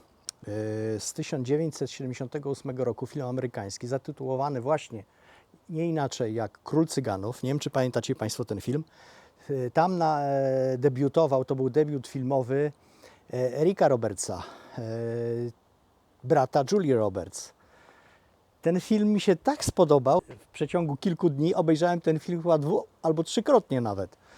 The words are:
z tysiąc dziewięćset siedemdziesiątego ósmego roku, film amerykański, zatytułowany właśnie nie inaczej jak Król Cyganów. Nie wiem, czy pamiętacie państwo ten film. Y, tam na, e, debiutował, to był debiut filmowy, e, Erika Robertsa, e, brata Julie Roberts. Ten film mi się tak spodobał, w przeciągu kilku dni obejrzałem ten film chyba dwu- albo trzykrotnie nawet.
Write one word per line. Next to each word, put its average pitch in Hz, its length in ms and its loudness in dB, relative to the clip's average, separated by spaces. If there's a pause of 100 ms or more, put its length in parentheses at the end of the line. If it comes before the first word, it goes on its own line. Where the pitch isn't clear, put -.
(1000)
z - 140 -8
tysiąc 147 340 -6
dziewięćset 147 440 -2
siedemdziesiątego 131 600 -8
ósmego 131 340 -6
roku, 120 220 -4
film 135 200 -8
amerykański, 123 600 -8
zatytułowany 131 760 -4
właśnie 127 440 -4 (640)
nie 165 180 -4
inaczej 135 480 -2
jak 110 300 -6
Król 160 220 2
Cyganów. 113 560 -4
Nie 127 80 -2
wiem, 147 80 0
czy 143 120 -4
pamiętacie 127 440 0
państwo 110 300 -4
ten 101 160 -6
film. 143 240 -4 (680)
Y, 127 240 -4
tam 175 240 4
na, 156 240 2
e, 135 560 2
debiutował, 135 640 2
to 143 100 -2
był 131 160 0
debiut 147 380 0
filmowy, 135 640 -2 (600)
e, 127 260 -2
Erika 170 300 4
Robertsa, 110 540 0 (360)
e, 120 40 -8 (1400)
brata 139 480 4
Julie 160 240 4
Roberts. 98 560 -2 (1080)
Ten 170 180 2
film 214 320 2
mi 202 80 2
się 180 160 4
tak - 280 -2
spodobał, 147 580 6 (160)
w - 140 -20
przeciągu 156 440 -2
kilku 175 340 0
dni 151 240 0
obejrzałem 170 460 2
ten 160 180 2
film 170 240 -6
chyba 165 160 4
dwu- 147 240 0 (200)
albo 160 220 2
trzykrotnie 214 560 2
nawet. 98 360 -4 (220)